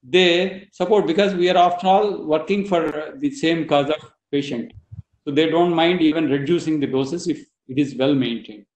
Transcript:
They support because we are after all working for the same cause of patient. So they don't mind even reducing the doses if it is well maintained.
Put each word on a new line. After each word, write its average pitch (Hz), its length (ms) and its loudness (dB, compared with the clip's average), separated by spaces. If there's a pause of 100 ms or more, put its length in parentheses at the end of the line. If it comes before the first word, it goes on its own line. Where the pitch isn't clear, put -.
They 180 680 2
support 190 340 2
because 190 280 0
we 180 160 0
are 175 60 2
after 175 300 2
all 196 400 2
working 170 400 0
for 156 500 -4
the 139 140 -2
same 160 360 -2
cause 143 240 2
of - 220 -6 (180)
patient. 135 420 -4 (520)
So 147 80 -6
they 156 180 2
don't 170 240 2
mind 170 280 2
even 156 260 2
reducing 151 500 0
the 139 80 0
doses 135 400 -4
if 143 120 -4 (300)
it 131 100 -4
is 135 180 -2
well 139 180 2
maintained. 113 600 -6